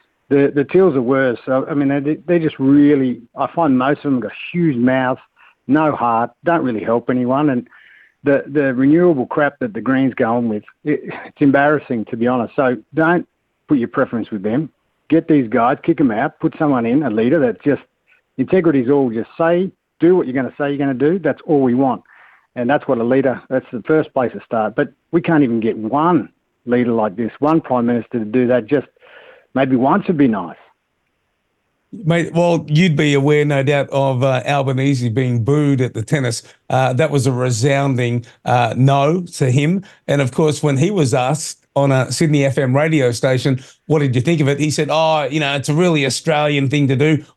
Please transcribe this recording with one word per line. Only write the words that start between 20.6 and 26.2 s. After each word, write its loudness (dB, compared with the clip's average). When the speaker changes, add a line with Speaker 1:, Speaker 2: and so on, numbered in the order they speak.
Speaker 1:
you're -4
gonna -2
do. 0
That's -4
all 2
we 2
want. 0
And -4
that's -2
what 0
a -2
leader, 0
that's -4
the -10
first 0
place -2
to -14
start. -4
But -2
we 0
can't 2
even 0
get -2
one 0